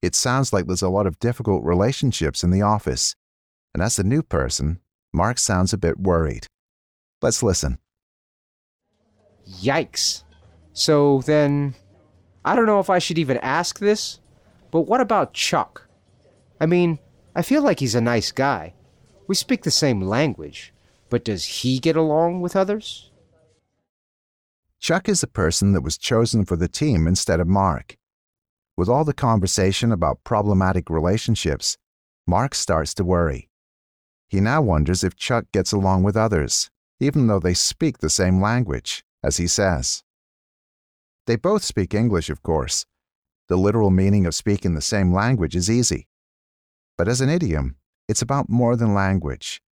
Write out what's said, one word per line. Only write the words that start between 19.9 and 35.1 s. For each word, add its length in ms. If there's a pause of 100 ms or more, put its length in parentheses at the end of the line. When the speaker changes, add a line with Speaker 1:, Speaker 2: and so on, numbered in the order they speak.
Speaker 2:
language, 680 (360)
but 160
does 200
he 340
get 180
along 460
with 120
others? 560 (1700)
Speaker 1:
Chuck 300
is 140
the 40
person 460
that 100
was 160
chosen 460
for 120
the 120
team 380
instead 340
of 80
Mark. 480 (800)
With 140
all 140
the 100
conversation 760
about 320
problematic 680
relationships, 880 (480)
Mark 280
starts 400
to 100
worry. 440 (800)
He 100
now 220
wonders 420
if 140